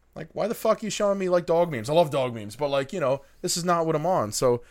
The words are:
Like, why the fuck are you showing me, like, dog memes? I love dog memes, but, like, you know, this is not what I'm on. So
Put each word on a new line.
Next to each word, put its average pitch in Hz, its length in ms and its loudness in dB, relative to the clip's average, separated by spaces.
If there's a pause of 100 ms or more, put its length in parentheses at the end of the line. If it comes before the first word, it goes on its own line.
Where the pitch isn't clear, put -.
(160)
Like, 156 160 -14
why 175 160 -2
the 226 60 -4
fuck - 280 0
are 220 40 -6
you 196 40 -4
showing 202 280 0
me, 185 100 -2
like, 180 160 2
dog 170 260 2
memes? 117 200 -6
I - 20 0
love 160 180 4
dog 127 240 -2
memes, 107 220 -10
but, 147 140 -4
like, 139 220 -2
you 190 80 -4
know, 135 200 0 (220)
this 180 140 -2
is 170 80 -6
not 170 200 2
what 160 100 0
I'm 151 120 0
on. 139 260 0
So 123 380 2